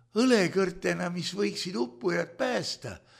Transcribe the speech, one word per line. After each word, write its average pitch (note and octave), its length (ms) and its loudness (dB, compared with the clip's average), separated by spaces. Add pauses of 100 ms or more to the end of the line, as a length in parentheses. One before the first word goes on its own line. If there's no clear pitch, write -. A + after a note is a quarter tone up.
(140)
õlekõrtena, F3+ 960 2
mis F3 240 -6
võiksid G3+ 460 -4
uppujat F3 580 -2
päästa, A3+ 540 -4 (280)